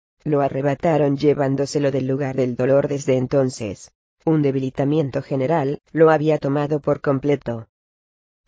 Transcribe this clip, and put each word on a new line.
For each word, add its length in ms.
lo 180
arrebataron 760
llevándoselo 760
del 160
lugar 280
del 200
dolor. 320
Desde 280
entonces, 760
un 180
debilitamiento 800
general 580
lo 180
había 280
tomado 420
por 200
completo. 680